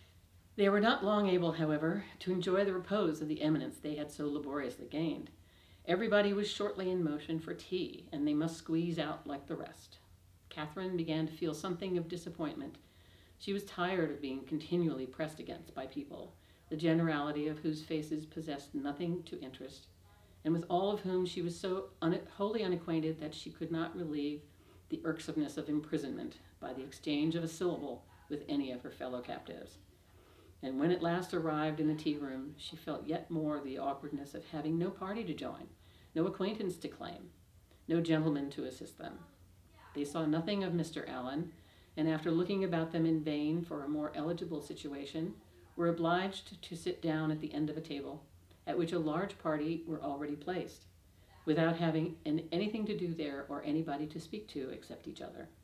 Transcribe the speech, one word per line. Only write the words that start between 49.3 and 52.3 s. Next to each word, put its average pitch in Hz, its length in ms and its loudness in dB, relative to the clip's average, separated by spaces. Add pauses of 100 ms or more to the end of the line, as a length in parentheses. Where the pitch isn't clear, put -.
party 160 480 0
were 151 160 -4
already 147 340 -4
placed, - 480 -4 (640)
without 165 320 6
having 160 380 4 (100)
an-, 156 260 2